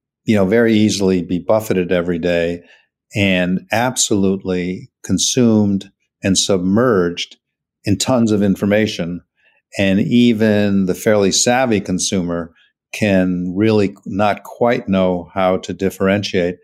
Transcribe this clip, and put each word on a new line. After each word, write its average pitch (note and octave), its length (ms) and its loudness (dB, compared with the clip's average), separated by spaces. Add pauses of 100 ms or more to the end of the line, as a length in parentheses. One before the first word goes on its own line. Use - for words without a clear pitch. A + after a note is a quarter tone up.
(220)
you A2+ 140 0
know, G2 100 2
very A2+ 280 2
easily F#2+ 480 2
be F2 180 -4
buffeted F#2+ 500 0
every F2 300 -2
day F2 420 -2 (540)
and F#2 460 0 (100)
absolutely G2 1200 -2 (100)
consumed G#2+ 880 0 (320)
and F#2+ 160 0
submerged F#2+ 960 0 (460)
in G#2 160 -2
tons A#2 320 0
of G#2 140 0
information, G2 800 -2 (540)
and G2 220 2
even G#2+ 880 2
the A2 80 0
fairly G#2 380 2
savvy B2 480 2
consumer F2 720 -4 (400)
can F#2 640 0
really G#2 400 2 (100)
not G2+ 380 -2
quite - 460 -2
know F#2 440 0
how F#2 260 0
to - 140 -10
differentiate. F#2+ 920 -2